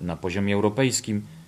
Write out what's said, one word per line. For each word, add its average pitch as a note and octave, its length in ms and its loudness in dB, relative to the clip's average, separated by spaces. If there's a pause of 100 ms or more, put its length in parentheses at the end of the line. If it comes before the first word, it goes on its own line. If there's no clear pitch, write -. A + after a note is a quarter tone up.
na E2+ 140 -4
poziomie G2 380 0
europejskim G#2+ 680 2 (260)